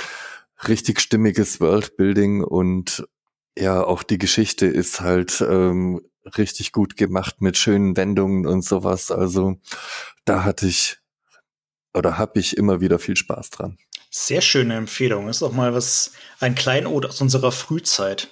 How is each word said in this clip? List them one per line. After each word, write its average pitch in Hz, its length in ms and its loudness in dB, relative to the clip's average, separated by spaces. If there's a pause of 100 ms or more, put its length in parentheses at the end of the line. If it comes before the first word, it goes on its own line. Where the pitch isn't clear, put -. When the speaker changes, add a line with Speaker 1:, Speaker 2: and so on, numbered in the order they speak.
(680)
Speaker 1:
richtig 113 340 0
stimmiges 107 600 2
Worldbuilding 101 840 2
und 92 600 -2 (520)
ja, 92 260 2
auch 90 200 -2
die 104 140 0
Geschichte 98 480 0
ist - 360 0
halt, 90 460 0
ähm, 92 540 2 (360)
richtig 104 340 -2
gut 101 260 0
gemacht 95 440 -2
mit 95 160 0
schönen 101 400 2
Wendungen 95 500 2
und 92 160 2
sowas. 95 480 0
Also 92 460 0 (680)
da 90 180 0
hatte 98 240 0
ich - 300 -2 (960)
oder 87 240 0
hab 107 200 -2
ich - 200 0
immer 98 240 2
wieder 90 160 4
viel - 200 -6
Spaß - 340 -4
dran. 95 260 -10 (320)
Speaker 2:
Sehr - 320 -2
schöne 120 340 2
Empfehlung. 110 520 -2
Ist 117 140 -6
doch 143 100 -2
mal 123 220 0
was, - 400 0 (260)
ein 123 160 0
Kleinod 135 500 0
aus - 160 -10
unserer 131 300 4
Frühzeit, - 800 -2